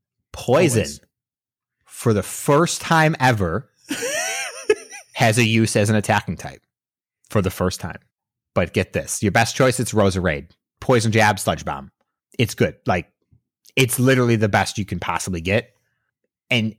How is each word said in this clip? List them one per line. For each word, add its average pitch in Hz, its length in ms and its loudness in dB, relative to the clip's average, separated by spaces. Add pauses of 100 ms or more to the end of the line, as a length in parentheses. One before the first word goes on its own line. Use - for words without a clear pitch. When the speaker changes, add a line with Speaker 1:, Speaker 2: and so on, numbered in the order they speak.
(320)
Speaker 1:
poison 127 480 2
Speaker 2:
Always. 73 200 -6 (880)
Speaker 1:
for - 260 -2
the 98 100 2
first - 600 0
time 160 380 2
ever 107 500 0 (180)
Speaker 2:
<laughs> - 80 -4 (1160)
Speaker 1:
has 113 240 2
a 120 60 4
use 110 320 2
as 104 120 4
an 110 80 2
attacking 101 400 0
type - 240 -16 (680)
for 110 100 2
the 92 100 0
first 92 300 -2
time. - 200 -12 (540)
But 90 200 -2
get 98 180 -2
this, - 300 -4
your 101 100 2
best 117 240 2
choice, 131 240 2
it's 117 120 -4
Roserade. 90 580 0 (300)
Poison 117 300 2
Jab, 107 280 4
Sludge - 260 -4
Bomb. 69 260 -10 (480)
It's 113 160 -2
good. - 220 -2 (100)
Like, 92 240 -4 (680)
it's 131 220 2
literally 123 380 2
the 107 120 0
best 98 280 0
you 104 80 -4
can 92 140 -6
possibly 87 420 -6
get. 101 340 -2 (760)
And 110 280 0